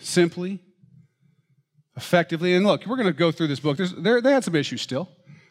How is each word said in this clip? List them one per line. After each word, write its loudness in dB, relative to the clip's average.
simply, 0
effectively. 0
And 4
look, 0
we're -6
gonna 0
go 2
through -2
this -4
book. 0
There's, -4
they 2
had 4
some -2
issues -2
still. -6
<laughs> -20